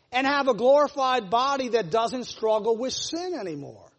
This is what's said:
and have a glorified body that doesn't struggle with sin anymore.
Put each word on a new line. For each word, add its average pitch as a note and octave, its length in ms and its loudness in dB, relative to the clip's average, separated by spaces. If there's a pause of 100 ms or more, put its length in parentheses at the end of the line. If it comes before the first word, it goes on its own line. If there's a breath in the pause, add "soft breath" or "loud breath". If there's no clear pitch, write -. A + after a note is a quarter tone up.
(120 soft breath)
and C4 140 0
have C#4 220 0
a B3+ 60 4
glorified C4 760 4
body C4 380 0
that A3 200 0
doesn't A3+ 360 0
struggle A3 520 0
with B3+ 160 -4
sin F4+ 400 -6
anymore. D3 560 -10 (100)